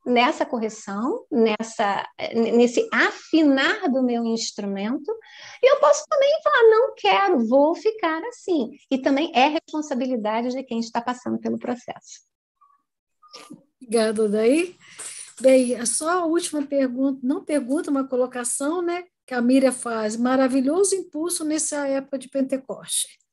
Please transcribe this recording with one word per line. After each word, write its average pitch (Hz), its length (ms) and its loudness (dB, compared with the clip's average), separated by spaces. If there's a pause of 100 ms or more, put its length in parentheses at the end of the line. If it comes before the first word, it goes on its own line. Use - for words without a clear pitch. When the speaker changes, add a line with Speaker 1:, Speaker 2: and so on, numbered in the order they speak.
Speaker 1:
nessa 247 400 2
correção, 220 840 -6
nessa, 226 760 0 (280)
nesse 233 580 2
afinar 311 960 2
do 262 140 0
meu 233 220 0
instrumento, 220 840 -4 (520)
e 523 100 6
eu - 80 4
posso 587 300 2
também 587 340 2
falar, 571 260 4
"Não 453 260 4
quero, 381 520 2
vou 277 260 4
ficar 330 520 -2
assim." 339 460 -4 (200)
E 269 60 2
também 285 360 0
é 254 140 4
responsabilidade 254 1000 -4
de 262 140 -6
quem 233 160 -6
está 226 220 -6
passando 233 380 -6
pelo 226 180 -6
processo. - 600 -12 (1600)
Speaker 2:
Obrigada, 220 420 0
Odair. 233 520 2 (640)
Bem, 254 340 6
é 233 120 -4
só 311 240 -2
a 349 160 0
última 311 380 -2
pergunta, 269 600 0
não 294 200 -2
pergunta, 294 460 -2
uma 269 180 -2
colocação, 254 720 -2
né, 349 240 -4 (200)
que - 80 -12
a 240 80 -2
Miriam 254 300 4
faz. 220 440 -4
Maravilhoso 269 800 2
impulso 339 480 -6
nessa 302 440 -4
época 269 300 -4
de 254 120 -16
Pentecoste. - 880 -6 (140)